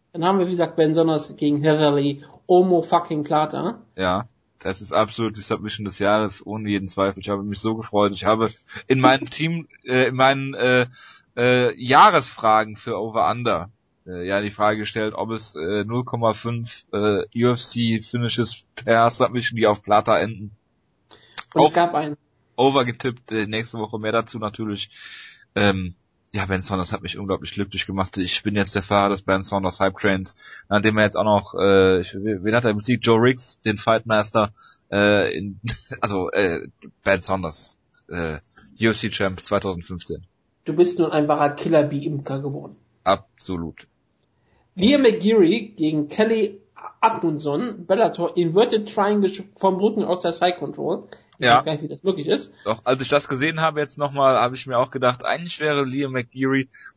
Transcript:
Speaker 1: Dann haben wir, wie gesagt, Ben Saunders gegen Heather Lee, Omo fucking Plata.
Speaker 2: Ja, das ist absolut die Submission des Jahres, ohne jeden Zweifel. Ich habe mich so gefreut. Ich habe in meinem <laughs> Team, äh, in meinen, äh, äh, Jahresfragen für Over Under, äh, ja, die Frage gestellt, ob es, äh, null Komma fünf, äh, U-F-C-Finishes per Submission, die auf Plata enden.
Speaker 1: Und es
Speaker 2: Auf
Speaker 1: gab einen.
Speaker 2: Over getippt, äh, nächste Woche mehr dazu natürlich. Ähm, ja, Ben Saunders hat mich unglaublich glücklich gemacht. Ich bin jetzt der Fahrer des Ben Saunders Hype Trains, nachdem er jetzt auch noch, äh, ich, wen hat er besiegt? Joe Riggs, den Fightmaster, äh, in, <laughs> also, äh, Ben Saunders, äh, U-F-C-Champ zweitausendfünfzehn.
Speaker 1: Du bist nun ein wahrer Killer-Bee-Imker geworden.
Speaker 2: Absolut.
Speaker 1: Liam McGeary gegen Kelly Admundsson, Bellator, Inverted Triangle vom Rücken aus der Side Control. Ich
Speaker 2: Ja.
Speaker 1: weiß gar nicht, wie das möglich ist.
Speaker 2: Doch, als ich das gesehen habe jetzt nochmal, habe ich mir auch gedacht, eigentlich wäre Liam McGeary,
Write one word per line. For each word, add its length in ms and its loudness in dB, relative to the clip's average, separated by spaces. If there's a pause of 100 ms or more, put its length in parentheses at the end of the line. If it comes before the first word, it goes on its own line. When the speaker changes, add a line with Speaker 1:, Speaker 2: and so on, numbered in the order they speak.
(120)
Speaker 1:
Dann 140 -4
haben 140 2
wir, 80 0
wie 40 -6
gesagt, 240 -2
Ben 180 2
Saunders 440 0
gegen 260 0
Heather 300 4
Lee, 300 -2 (240)
Omo 340 6
fucking 420 -2
Plata. 580 -2 (140)
Speaker 2:
Ja, 320 -2 (320)
das 220 -6
ist 100 -14
absolut 460 -2
die 40 -12
Submission 440 -6
des 140 -10
Jahres, 460 0
ohne 240 -8
jeden 200 -2
Zweifel. 320 -2
Ich 80 -8
habe 140 -4
mich 160 -8
so 160 -2
gefreut. 380 0
Ich 120 -8
habe 240 2 (380)
in 120 2
meinem 300 4
<laughs> 0 -
Team, 380 -6 (180)
äh, 240 2
in 60 -4
meinen, 400 2
äh, 320 2 (500)
äh, 440 2
Jahresfragen 920 4
für 240 -6
Over 320 0
Under, 380 -2 (380)
äh, 200 -8
ja, 140 0
die 80 -6
Frage 300 0
gestellt, 360 -4
ob 140 -6
es, 260 -10
äh, 300 -2
null 180 -4
Komma 300 0
fünf, 580 -8
äh, 300 0 (120)
U-F-C-Finishes 1300 -2 (100)
per 340 2
Submission, 460 -2
die 120 4
auf 160 2
Plata 360 4
enden. 320 -6 (1000)
Speaker 1:
Und 80 2
es 60 10
Speaker 2:
Auf 80 -2
Speaker 1:
gab 180 2
einen. 240 -4 (400)
Speaker 2:
Over 260 4
getippt, 480 -6
äh, 140 -2
nächste 320 -6
Woche 220 -8
mehr 120 -4
dazu 280 -2
natürlich. 500 -6 (680)
Ähm, 380 0 (400)
ja, 120 -4
Ben 140 -2
Saunders 320 -4
hat 120 -8
mich 140 -10
unglaublich 360 -6
glücklich 320 -6
gemacht. 320 -4
Ich 260 -4
bin 120 -4
jetzt 200 -2
der 80 -2
Fahrer 260 2
des 120 -2
Ben 240 0
Saunders 340 -4
Hype 180 0
Trains, 380 -2 (320)
nachdem 300 2
er 80 4
jetzt 100 -2
auch 80 0
noch, 340 2
äh, 440 6
ich, 140 -10
wen 380 -2
hat 120 2
er 80 2
besiegt? 320 -2
Joe 160 6
Riggs, 400 0
den 160 -2
Fightmaster, 720 0 (400)
äh, 460 4
in, 260 -10
<laughs> 380 -8
also, 300 -2
äh, 360 0 (380)
Ben 160 2
Saunders, 580 -8 (300)
äh, 300 -4 (420)
U-F-C-Champ 600 0
zweitausendfünfzehn. 840 -6 (400)
Speaker 1:
Du 100 -6
bist 240 2
nun 120 0
ein 160 0
wahrer 280 2
Killer-Bee-Imker 840 -2
geworden. 340 -10 (280)
Speaker 2:
Absolut. 840 -4 (880)
Speaker 1:
Liam 260 4
McGeary 760 4
gegen 340 -2
Kelly 520 0 (400)
Admundsson, 840 -2
Bellator, 500 0
Inverted 560 2
Triangle 380 2 (240)
vom 220 2
Rücken 260 0
aus 180 -2
der 120 -2
Side 260 0
Control. 480 -6 (320)
Ich 60 -2
Speaker 2:
Ja. 120 8
Speaker 1:
weiß 80 2
gar 60 -2
nicht, 120 -6
wie 40 -8
das 160 -14
möglich 240 -2
ist. 240 -2 (140)
Speaker 2:
Doch, 180 -4
als 180 0
ich 60 -6
das 220 0
gesehen 320 -2
habe 180 0
jetzt 180 -6
nochmal, 400 2
habe 180 2
ich 120 -12
mir 100 0
auch 140 2
gedacht, 320 0
eigentlich 360 -4
wäre 260 0
Liam 260 -4
McGeary, 560 -2 (300)